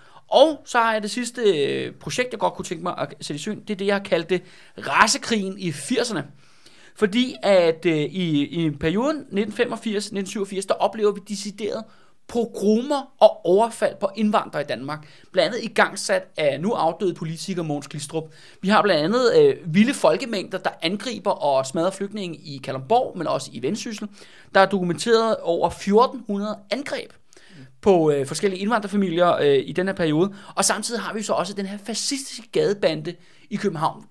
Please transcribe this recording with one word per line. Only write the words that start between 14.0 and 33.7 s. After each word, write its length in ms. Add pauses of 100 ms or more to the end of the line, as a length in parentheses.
på 160
indvandrere 460
i 40
Danmark. 400 (260)
Blandt 220
andet 160
igangsat 520 (140)
af 240
nu 120
afdøde 420
politiker 480
Mogens 260
Glistrup. 360 (380)
Vi 60
har 140
blandt 220
andet, 320
øh, 380
vilde 200
folkemængder, 640
der 120 (120)
angriber 480
og 360
smadrer 240
flygtninge 460
i 280
Kalundborg, 540
men 80
også 260
i 100
Vendsyssel. 460 (460)
Der 60
er 60
dokumenteret 680
over 340
fjorten 560
hundrede 320 (120)
angreb 420 (680)
på, 280
øh, 160
forskellige 340
indvandrerfamilier, 760
øh, 280
i 80
den 140
her 80
periode. 380 (220)
Og 100
samtidig 360
har 140
vi 80
så 100
også 200
den 140
her 180
fascistiske 680
gadebande 600 (360)
i 60
København, 540